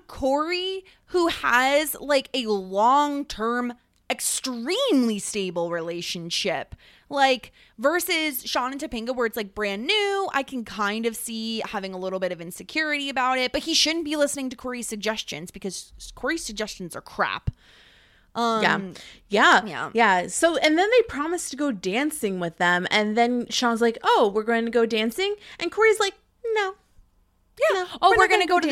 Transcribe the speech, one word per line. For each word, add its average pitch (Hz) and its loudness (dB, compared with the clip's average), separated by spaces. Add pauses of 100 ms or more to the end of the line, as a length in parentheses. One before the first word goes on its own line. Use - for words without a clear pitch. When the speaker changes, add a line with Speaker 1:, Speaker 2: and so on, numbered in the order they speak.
Speaker 1:
Corey, 359 -2 (220)
who 349 2
has, 269 2
like, 277 0
a 254 -2
long-term, 240 0 (360)
extremely 254 0
stable 175 -4
relationship. 170 -4 (360)
Like, 269 2 (280)
versus 311 0
Sean 262 -2
and 277 -10
Topanga, 247 -6
where 240 0
it's, 220 -4
like, 208 -8
brand 208 -4
new. 392 0
I 269 0
can 254 -8
kind 208 -4
of 220 -2
see 226 -6
having 190 -6
a 185 -10
little 185 -4
bit 185 -2
of 170 -8
insecurity 277 -6
about 254 0
it, 247 -2
but 294 -2
he 320 -2
shouldn't 320 0
be 294 -4
listening 285 -4
to 254 -14
Corey's 247 -8
suggestions 208 -6
because - -10 (220)
Corey's 320 -4
suggestions 202 -8
are - -10
crap. - -4 (840)
Um, 226 0
Speaker 2:
Yeah. 180 4 (500)
Yeah. 226 6
Speaker 1:
yeah. 147 -6
Speaker 2:
Yeah. 196 4
So, 320 2
and 311 4
then 392 4
they 494 8
promised 320 -6
to 247 -10
go 285 0
dancing 202 -2
with 170 -4
them. 180 2
And 214 2
then 240 2
Sean's 233 0
like, 233 2
"Oh, 320 4
we're 214 0
going 226 0
to 233 -4
go 233 4
dancing." 233 -2 (240)
And 339 -6
Corey's 427 4
like, 392 2 (400)
"No." 403 0 (840)
Speaker 1:
Yeah. 523 4
Speaker 2:
"No, - -4 (180)
Speaker 1:
"Oh, 359 8
Speaker 2:
we're 370 8
Speaker 1:
we're 370 8
Speaker 2:
not - -4
Speaker 1:
gonna 381 4
Speaker 2:
gonna - 0
Speaker 1:
go 359 4
Speaker 2:
go - 4
Speaker 1:
to 330 0
the 277 2